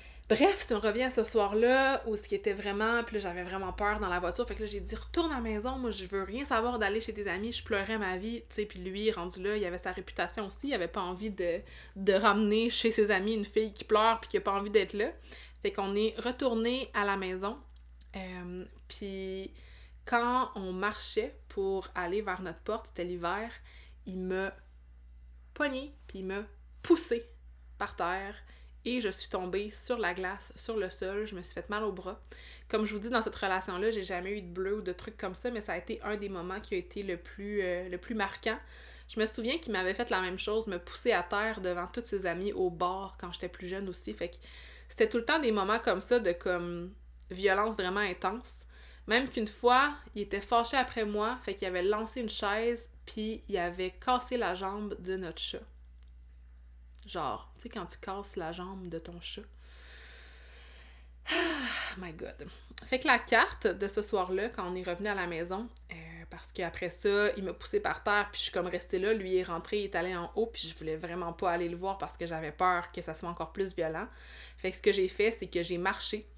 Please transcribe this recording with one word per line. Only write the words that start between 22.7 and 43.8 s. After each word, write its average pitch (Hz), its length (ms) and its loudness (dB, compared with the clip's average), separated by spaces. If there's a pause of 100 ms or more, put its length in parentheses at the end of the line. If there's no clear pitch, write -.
c'était 175 180 -6
l'hiver, 180 440 -2 (560)
il 185 140 -6
m'a 185 340 -2 (1000)
pognée, 285 400 -2 (120)
puis - 140 -10
il 185 60 -6
m'a 196 160 -2 (420)
poussée 240 420 4 (520)
par - 180 -4
terre, 190 400 -2 (500)
et 247 160 2
je 208 80 0
suis - 180 -4
tombée 190 440 -2
sur - 260 -4
la 180 160 0
glace, 190 420 -6
sur 220 220 -4
le 185 120 0
sol, 196 360 -4
je 208 100 -10
me 180 60 -6
suis - 120 -12
fait 170 160 -8
mal 214 140 -2
au 208 80 0
bras. 185 300 -8 (480)
Comme 214 160 4
je 214 80 -4
vous 208 60 -4
dis, 220 100 -4
dans 226 140 4
cette 214 120 -2
relation-là, 190 560 0
j'ai 208 120 -2
jamais 185 340 -4
eu 202 40 -6
de 175 60 -12
bleu 190 300 -2
ou 208 40 -4
de 180 120 -4
trucs - 240 -10
comme 185 180 -4
ça, 240 160 -4
mais 226 80 -4
ça 208 140 -6
a 175 40 -2
été 180 260 -6
un 208 120 -2
des 202 140 -6
moments 185 320 -6
qui - 140 -4
a - 20 2
été 196 260 -4
le 185 140 -2
plus, 202 460 -4
euh, 180 260 -2
le 185 80 -4
plus 220 180 -6
marquant. 220 420 0 (520)
Je - 100 -4
me 220 60 6
souviens 240 320 0
qu'il 240 160 -4
m'avait 185 220 2
fait 240 140 -2
la 190 120 4
même 185 180 -2
chose, 220 280 0
me 180 100 -2
pousser - 340 0
à 180 120 6
terre 214 360 0
devant 180 280 0
toutes 233 180 -6
ses 190 220 -2
amies 180 260 0
au 185 160 2
bar 185 500 -2
quand 175 140 -8
j'étais 180 160 -6
plus 180 180 -10
jeune 190 220 -4